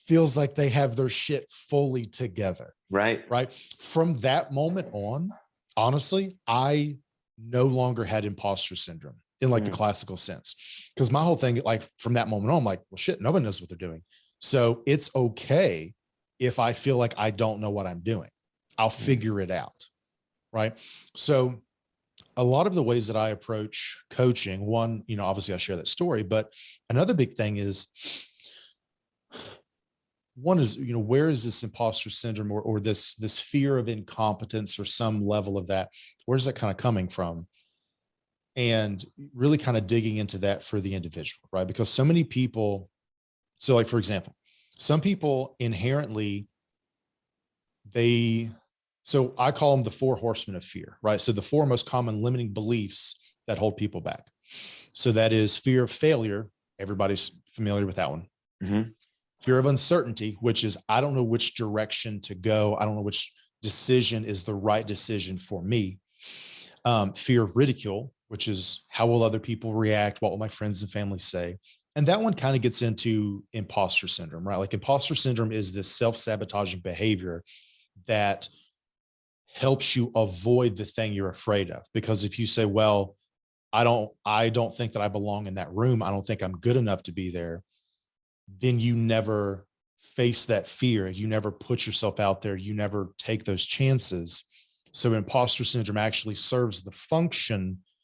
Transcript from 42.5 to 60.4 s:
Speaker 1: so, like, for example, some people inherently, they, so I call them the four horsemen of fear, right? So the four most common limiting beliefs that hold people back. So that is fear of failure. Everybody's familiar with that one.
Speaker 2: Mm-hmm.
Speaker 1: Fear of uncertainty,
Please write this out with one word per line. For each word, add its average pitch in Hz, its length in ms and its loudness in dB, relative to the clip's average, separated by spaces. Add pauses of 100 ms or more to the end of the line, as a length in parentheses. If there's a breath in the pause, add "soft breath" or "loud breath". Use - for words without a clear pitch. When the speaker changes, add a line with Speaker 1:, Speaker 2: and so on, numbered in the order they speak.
Speaker 1:
so, - 160 2
like, 117 140 4
for 120 100 0
example, 101 380 -2 (340 soft breath)
some - 300 2
people 147 580 0
inherently, 107 880 -2 (1400)
they, 117 600 2 (540)
so 131 340 2
I 131 140 4
call 143 240 4
them 127 80 2
the - 60 -2
four 131 260 0
horsemen 104 400 -4
of 87 80 -10
fear, - 380 -14
right? 107 180 2
So 120 120 2
the 101 100 -2
four 151 240 2
most 123 200 2
common 117 360 -2
limiting 120 300 -2
beliefs 107 640 -2 (280 soft breath)
that 107 120 -4
hold 104 180 0
people 104 240 -4
back. - 260 -10 (680 loud breath)
So - 200 2
that 110 200 4
is 107 240 4
fear 127 280 4
of 117 60 -4
failure. 113 600 0 (280)
Everybody's 98 520 0 (220)
familiar 101 340 0
with 90 100 -6
that 85 140 0
one. 82 180 -10 (340)
Speaker 2:
Mm-hmm. 104 280 0 (520)
Speaker 1:
Fear 127 160 4
of 131 80 4
uncertainty, 127 760 0